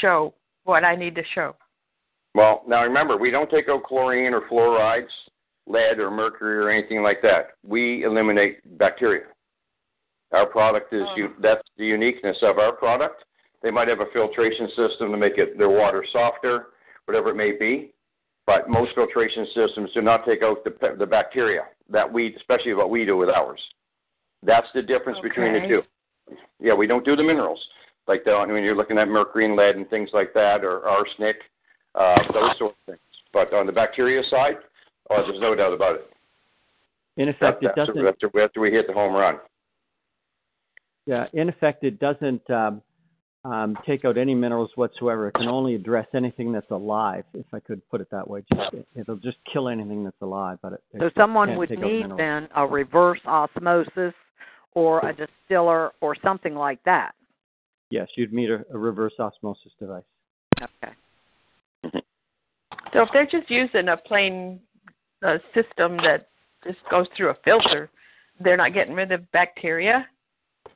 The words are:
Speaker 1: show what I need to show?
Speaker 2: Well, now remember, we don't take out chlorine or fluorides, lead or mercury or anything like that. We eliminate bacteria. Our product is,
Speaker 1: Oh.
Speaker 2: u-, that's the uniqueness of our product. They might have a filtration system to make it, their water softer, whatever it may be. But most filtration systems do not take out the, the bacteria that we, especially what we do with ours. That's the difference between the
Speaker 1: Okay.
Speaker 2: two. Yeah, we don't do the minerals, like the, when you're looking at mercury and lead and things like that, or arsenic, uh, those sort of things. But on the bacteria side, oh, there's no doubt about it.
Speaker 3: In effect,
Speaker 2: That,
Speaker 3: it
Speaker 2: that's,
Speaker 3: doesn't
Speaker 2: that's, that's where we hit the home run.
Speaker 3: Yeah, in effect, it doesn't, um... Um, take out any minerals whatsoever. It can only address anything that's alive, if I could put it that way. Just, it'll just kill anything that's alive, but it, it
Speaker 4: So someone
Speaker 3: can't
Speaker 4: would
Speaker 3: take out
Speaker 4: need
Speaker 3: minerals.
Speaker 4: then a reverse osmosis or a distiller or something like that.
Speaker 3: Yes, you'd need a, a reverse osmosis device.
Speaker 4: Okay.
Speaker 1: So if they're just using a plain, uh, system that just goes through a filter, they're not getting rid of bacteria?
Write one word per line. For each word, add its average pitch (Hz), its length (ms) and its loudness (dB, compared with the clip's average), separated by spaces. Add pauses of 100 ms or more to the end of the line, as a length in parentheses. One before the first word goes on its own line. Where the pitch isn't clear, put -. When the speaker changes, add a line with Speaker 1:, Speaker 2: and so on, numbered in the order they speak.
Speaker 1:
show 160 320 2 (320)
what 170 180 4
I 175 120 4
need 175 200 -8
to 165 80 -6 (100)
show? 147 220 -6 (760)
Speaker 2:
Well, 107 340 6
now 120 160 2
remember, 131 340 2
we 120 140 0
don't 147 180 0
take 151 200 2
out 139 140 0
chlorine 127 500 0
or 110 160 0
fluorides, 117 600 2 (580)
lead 113 320 2
or 98 100 0
mercury 107 480 -4
or 104 120 0
anything 107 340 0
like 104 180 2
that. 92 300 4 (120)
We 120 400 -2
eliminate 107 720 0
bacteria. 101 480 0 (1080)
Our 95 140 6
product 107 480 0
is, 101 160 0
Speaker 1:
Oh. 95 80 -8
Speaker 2:
u-, 101 240 -6
that's 110 200 4 (160)
the 107 80 -6
uniqueness 107 560 -2
of 101 160 4
our 107 140 4
product. 127 520 -2 (380)
They 117 80 -2
might 117 200 0
have 107 100 0
a 104 140 -2
filtration 113 560 0
system 113 420 -2
to 104 60 -2
make 101 200 2
it, 98 200 0
their 101 120 4
water 98 420 2
softer, 120 560 -2 (380)
whatever 107 240 0
it 104 60 -2
may 107 160 0
be. 120 420 -4 (580)
But 95 180 2
most 120 260 2
filtration 113 600 0
systems 107 380 -2
do 117 80 -2
not 113 240 4
take 113 180 2
out 107 220 0
the, 110 60 -6 (280)
the 101 60 -2
bacteria 107 560 0 (280)
that 104 220 0
we, 113 240 -4
especially 123 380 -2
what 95 160 2
we 113 160 0
do 98 100 2
with 90 140 2
ours. 76 320 0 (840)
That's 113 320 4
the 131 60 -2
difference 123 420 -2
between 117 300 -2
the 107 60 2
Speaker 1:
Okay. - 100 -6
Speaker 2:
two. 107 120 4 (800)
Yeah, 110 140 4
we 104 120 4
don't 120 200 0
do 143 100 4
the 151 80 2
minerals, 139 380 0 (480)
like 98 160 0
the, 104 120 4
when 104 240 0
you're 104 140 2
looking 107 220 0
at 107 100 4
mercury 107 380 2
and 107 100 2
lead 101 220 6
and 98 120 -10
things 107 220 -4
like 110 220 0
that, 101 320 2
or 92 200 -4
arsenic, 104 520 -2 (580)
uh, 92 220 6 (160)
those 110 240 2
sort 107 160 -4
of - 140 -20
things. 87 120 -18 (320)
But 98 220 0
on 98 140 2
the 95 40 -4
bacteria 123 580 0
side, 143 280 2 (520)
oh, 104 160 2
there's 95 140 -8
no 110 160 0
doubt 95 160 2
about 90 240 0
it. - 140 -14 (1040)
Speaker 3:
In 143 140 -2
effect, - 320 0
Speaker 2:
That, 131 60 0
Speaker 3:
it 98 100 0
Speaker 2:
that's, - 100 0
Speaker 3:
doesn't 113 160 -4
Speaker 2:
that's, 95 140 2 (160)
that's 107 240 2
where 107 120 2
we 110 60 2
hit 110 100 2
the 95 80 -6
home 98 200 0
run. 92 240 2 (1700)
Speaker 3:
Yeah, 123 260 -2
in 160 160 -2
effect, 151 380 -2
it 110 140 -4
doesn't, 139 500 -4
um... 110 320 -2 (600)
Um, 110 320 -4 (120)
take 135 180 -2
out 120 140 0
any 131 160 0
minerals 117 400 -2
whatsoever. 117 520 -2
It 101 60 -8
can 117 140 -2
only 127 260 -2
address 110 400 -4
anything 123 380 -4
that's 107 180 -8
alive, 104 540 -6 (100)
if - 180 -16
I 110 80 -12
could 101 300 -14
put 113 100 -6
it 95 120 -14
that 98 180 -10
way. 101 140 -14 (100)
Just, - 220 -6 (200)
it'll 113 200 -10
just 110 220 -10 (140)
kill 135 160 -4
anything 104 360 -6
that's 95 180 -12
alive, 95 400 -8
but 95 120 -14
it, - 100 -16 (100)
it 110 60 -12
Speaker 4:
So 170 180 -2
someone 208 300 2
Speaker 3:
can't 220 100 -6
Speaker 4:
would 175 120 -6
Speaker 3:
take 110 100 -8
out 196 60 -6
Speaker 4:
need 220 160 -4
Speaker 3:
minerals. 190 180 -10
Speaker 4:
then 151 360 -6
a 143 120 0
reverse 156 580 2
osmosis 170 880 -2 (600)
or 160 300 2
a 160 80 -6
distiller 165 800 -2 (100)
or 147 220 -4
something 190 300 -2
like 143 300 -6
that. 180 300 0 (760)
Speaker 3:
Yes, 104 260 -6
you'd 113 160 -4
need 117 200 -2
a, 110 200 -4
a 123 60 -12
reverse 110 420 -4
osmosis 104 600 -10
device. 95 240 -14 (580)
Speaker 4:
Okay. 113 320 -18 (2000)
Speaker 1:
So 233 80 6
if 220 100 2
they're 285 140 4
just 320 240 -4
using 240 380 0
a 170 100 0
plain, 185 600 -4 (680)
uh, 165 140 0 (160)
system 175 420 0
that 160 300 0 (360)
just 180 140 -10 (140)
goes 180 160 2 (100)
through 175 120 0
a - 140 -4
filter, 160 460 2 (500)
they're 180 160 4
not 180 200 0
getting 175 180 -2
rid 185 180 -4
of 175 200 -6
bacteria? 175 760 -2 (720)